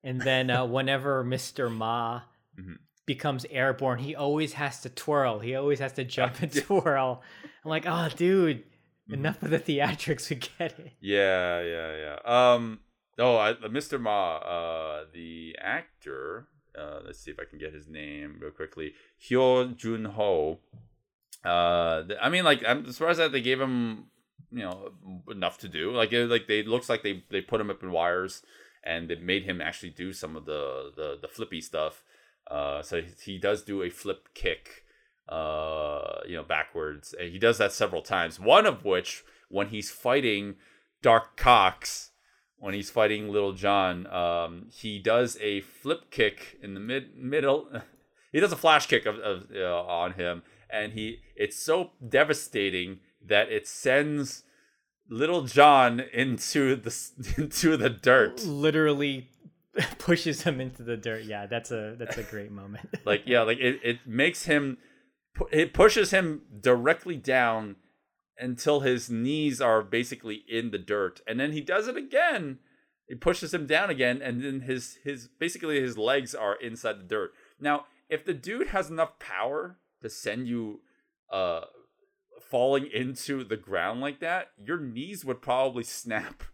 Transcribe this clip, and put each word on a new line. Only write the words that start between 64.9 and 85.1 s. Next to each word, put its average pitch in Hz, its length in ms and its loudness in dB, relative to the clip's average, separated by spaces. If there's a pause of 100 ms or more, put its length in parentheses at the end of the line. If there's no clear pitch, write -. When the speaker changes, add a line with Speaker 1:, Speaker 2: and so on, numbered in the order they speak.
Speaker 2:
pu-, - 180 -4
it 156 220 2
pushes 214 380 6
him 170 320 0 (180)
directly 131 540 2
down 117 600 0 (600)
until 127 440 0
his 127 280 0
knees 131 500 0
are 113 220 6
basically 110 640 -4
in 113 220 -2
the 101 80 -4
dirt, 98 500 -2
and 113 120 -4
then 143 120 -2
he 151 100 -6
does 190 260 0
it 247 100 -6
again. 269 640 -2 (480)
He - 80 -12
pushes 170 400 0
him 156 100 -4
down 160 240 2
again, 131 320 0
and 127 220 -4
then 135 180 -6
his, 127 420 -6
his, 127 260 -10 (100)
basically 165 420 0
his 123 160 -2
legs 123 380 0
are 107 220 0
inside 113 420 -6
the 95 80 -18
dirt. 98 240 -2 (280)
Now, 147 260 -2 (240)
if 156 160 -4
the 185 80 -2
dude 190 360 -6
has 190 200 -2
enough 160 300 -2
power 143 580 -6 (240)
to 113 80 -10
send 113 380 -6
you, 113 320 -6 (520)
uh, 90 300 0 (880)
falling 135 420 2
into 127 520 -4
the 107 120 -4
ground 98 460 -2
like 139 180 -6
that, 170 280 -4 (100)
your 135 220 -6
knees 143 440 -10